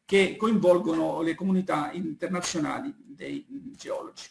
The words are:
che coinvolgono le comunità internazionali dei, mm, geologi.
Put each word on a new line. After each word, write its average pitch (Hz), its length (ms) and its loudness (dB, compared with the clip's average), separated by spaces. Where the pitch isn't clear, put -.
che 196 300 4
coinvolgono 175 840 4
le 165 120 0
comunità 175 600 0
internazionali 160 1040 -4
dei, 143 520 -12
mm, 135 260 -14
geologi. - 560 -10